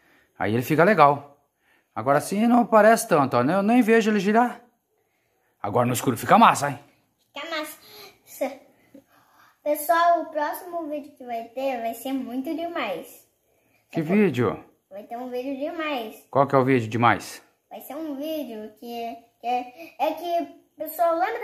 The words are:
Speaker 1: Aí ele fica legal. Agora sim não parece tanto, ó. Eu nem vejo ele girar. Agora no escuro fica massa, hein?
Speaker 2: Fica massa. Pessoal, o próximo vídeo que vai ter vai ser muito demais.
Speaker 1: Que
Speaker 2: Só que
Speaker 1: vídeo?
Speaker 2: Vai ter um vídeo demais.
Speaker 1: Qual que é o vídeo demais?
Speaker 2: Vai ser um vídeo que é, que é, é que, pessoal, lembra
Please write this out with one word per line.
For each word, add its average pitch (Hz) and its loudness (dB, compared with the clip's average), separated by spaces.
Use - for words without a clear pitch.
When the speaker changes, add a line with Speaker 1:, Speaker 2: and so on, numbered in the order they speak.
Speaker 1:
Aí 98 -2
ele 117 0
fica 156 2
legal. 151 4
Agora 135 2
sim 208 -2
não 240 4
parece 220 6
tanto, 135 2
ó. 120 4
Eu 175 0
nem 233 4
vejo 220 4
ele 208 2
girar. 220 0
Agora 117 0
no 123 0
escuro 117 -2
fica 156 4
massa, 160 4
hein? 135 -10
Speaker 2:
Fica 294 -14
massa. 311 -8
Pessoal, 339 2
o 302 -8
próximo 339 -8
vídeo 294 -10
que 262 -20
vai 233 -10
ter 262 -6
vai 226 -6
ser 269 -8
muito 262 -6
demais. 302 -8
Speaker 1:
Que 165 -4
Speaker 2:
Só 151 -4
que 175 0
Speaker 1:
vídeo? 127 2
Speaker 2:
Vai 202 -16
ter 233 -14
um 254 -10
vídeo 254 -6
demais. 294 -8
Speaker 1:
Qual - 2
que - 0
é - 6
o 131 4
vídeo 127 0
demais? 113 0
Speaker 2:
Vai 220 -18
ser 262 -14
um 302 -8
vídeo 262 -10
que 240 -14
é, 233 -12
que 233 -10
é, 247 -4
é 302 0
que, 339 -4
pessoal, 330 0
lembra 453 -2